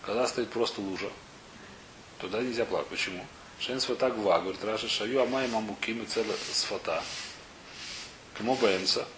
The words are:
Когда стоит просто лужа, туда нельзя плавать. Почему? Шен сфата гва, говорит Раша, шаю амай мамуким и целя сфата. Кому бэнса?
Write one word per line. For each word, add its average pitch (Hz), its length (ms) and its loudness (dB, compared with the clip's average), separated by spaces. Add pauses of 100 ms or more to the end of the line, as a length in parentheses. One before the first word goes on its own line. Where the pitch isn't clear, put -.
Когда 117 220 4
стоит 113 240 0
просто 113 300 2
лужа, 95 280 -2 (1080)
туда 104 220 -2
нельзя 120 240 2
плавать. 80 220 0
Почему? 90 380 -2 (340)
Шен 127 200 -2
сфата 127 320 4
гва, 98 280 6
говорит 92 240 -2
Раша, 107 240 0
шаю 123 360 2
амай 127 240 2
мамуким 113 560 0
и - 20 -6
целя 104 280 0 (180)
сфата. - 520 0 (1300)
Кому 117 180 4
бэнса? 101 520 4 (100)